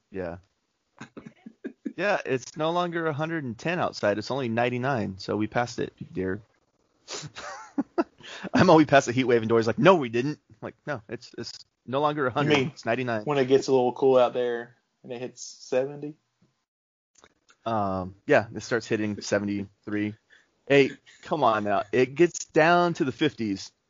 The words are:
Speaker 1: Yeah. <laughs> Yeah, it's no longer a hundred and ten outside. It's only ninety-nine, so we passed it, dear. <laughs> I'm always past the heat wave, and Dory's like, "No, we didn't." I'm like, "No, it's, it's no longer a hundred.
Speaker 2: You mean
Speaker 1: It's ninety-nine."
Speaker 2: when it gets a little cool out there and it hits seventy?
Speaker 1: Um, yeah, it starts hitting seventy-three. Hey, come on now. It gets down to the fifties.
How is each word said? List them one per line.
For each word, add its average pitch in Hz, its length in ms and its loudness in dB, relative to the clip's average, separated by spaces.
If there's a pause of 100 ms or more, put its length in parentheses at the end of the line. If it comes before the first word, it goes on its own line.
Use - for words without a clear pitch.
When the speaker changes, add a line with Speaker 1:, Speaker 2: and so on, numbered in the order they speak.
(120)
Speaker 1:
Yeah. 90 260 -8 (600)
<laughs> - 80 -18 (920)
Yeah, 185 280 0
it's - 320 -4
no 156 140 -2
longer 175 360 -2
a 156 60 -2
hundred 156 320 -4
and 117 120 -8
ten 170 220 -4
outside. 104 380 0
It's 107 140 -8
only 127 180 -2
ninety-nine, 120 680 -2
so 104 200 -4
we 107 100 0
passed 120 320 -4
it, - 140 -6 (180)
dear. 92 300 -4 (680)
<laughs> - 1500 -10
I'm 190 160 4
always 160 180 8
past 139 200 6
the 117 60 -2
heat 131 100 0
wave, 117 180 4
and 110 60 -4
Dory's 113 200 4
like, 110 120 -2
"No, 175 160 8
we 135 140 0
didn't." 127 280 -2 (120)
I'm - 120 -20
like, 117 140 -12 (100)
"No, 135 220 -8
it's, - 300 -12
it's 117 160 -10 (340)
no 131 140 -2
longer 147 260 0
a 117 40 -2
hundred. 143 200 2
Speaker 2:
You 147 120 4
mean 131 100 -4
Speaker 1:
It's - 120 -14
ninety-nine." 117 380 -2
Speaker 2:
when 147 140 -2
it 131 80 4
gets 135 240 4
a - 20 2
little 123 220 2
cool 131 240 4
out 120 160 4
there 120 420 -4 (300)
and 131 80 -12
it 120 80 -10
hits - 200 -12
seventy? 147 720 -6 (1500)
Speaker 1:
Um, 95 500 -4 (120)
yeah, 120 260 4
it 104 100 -10
starts 117 240 -4
hitting 107 340 -4
seventy-three. 104 920 -4 (520)
Hey, 139 240 6 (300)
come 151 240 -2
on 107 180 2
now. 101 200 0 (100)
It 127 220 2
gets 165 300 2
down 175 500 4
to 165 100 -2
the 127 80 -2
fifties. 110 580 -4 (180)